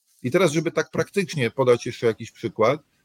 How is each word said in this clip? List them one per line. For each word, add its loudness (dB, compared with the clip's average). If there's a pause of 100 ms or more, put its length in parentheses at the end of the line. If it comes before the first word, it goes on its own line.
(240)
I -4
teraz, 2
żeby -2
tak -4
praktycznie -4
podać 2
jeszcze -2
jakiś -4
przykład, 0 (240)